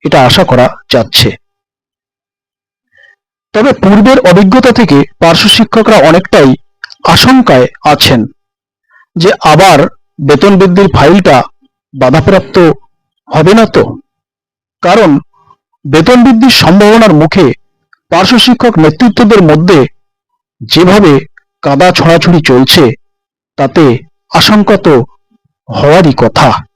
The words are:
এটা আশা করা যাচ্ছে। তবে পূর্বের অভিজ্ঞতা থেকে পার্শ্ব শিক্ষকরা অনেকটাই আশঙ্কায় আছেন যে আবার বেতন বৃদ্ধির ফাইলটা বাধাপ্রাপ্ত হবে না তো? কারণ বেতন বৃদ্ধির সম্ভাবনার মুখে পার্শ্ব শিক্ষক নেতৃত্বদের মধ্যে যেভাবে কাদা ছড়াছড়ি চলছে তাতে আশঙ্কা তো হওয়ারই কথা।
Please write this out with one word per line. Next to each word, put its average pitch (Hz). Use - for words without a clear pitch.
এটা 143
আশা -
করা 123
যাচ্ছে। -
তবে 240
পূর্বের 208
অভিজ্ঞতা 202
থেকে 143
পার্শ্ব 170
শিক্ষকরা 226
অনেকটাই 160
আশঙ্কায় 170
আছেন 143
যে 175
আবার 156
বেতন 147
বৃদ্ধির 190
ফাইলটা 156
বাধাপ্রাপ্ত 160
হবে 160
না 226
তো? -
কারণ 175
বেতন 165
বৃদ্ধির 247
সম্ভাবনার 208
মুখে 156
পার্শ্ব 190
শিক্ষক 233
নেতৃত্বদের 202
মধ্যে 156
যেভাবে 165
কাদা 143
ছড়াছড়ি 170
চলছে 131
তাতে 135
আশঙ্কা 208
তো 147
হওয়ারই 151
কথা। -